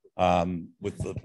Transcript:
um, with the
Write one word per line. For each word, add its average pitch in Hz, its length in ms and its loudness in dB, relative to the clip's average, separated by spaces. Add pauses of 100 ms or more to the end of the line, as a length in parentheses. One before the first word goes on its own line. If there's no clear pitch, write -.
(160)
um, 90 540 2 (100)
with 98 160 -6
the 95 180 -6 (100)